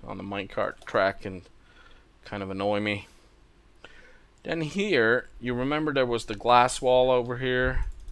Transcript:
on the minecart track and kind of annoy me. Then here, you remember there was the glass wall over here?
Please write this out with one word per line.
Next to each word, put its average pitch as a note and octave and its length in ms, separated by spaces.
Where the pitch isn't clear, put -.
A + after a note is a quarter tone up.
on G2+ 120
the F#2+ 40
minecart G2+ 600
track G2 400
and F#2 240
kind G2+ 160
of G2 80
annoy G2+ 300
me. G#2 280
Then E3 180
here, C#3+ 680
you B2 140
remember C#3+ 400
there C3+ 100
was A#2+ 220
the A2 80
glass B2 480
wall B2+ 280
over B2 280
here? B2+ 480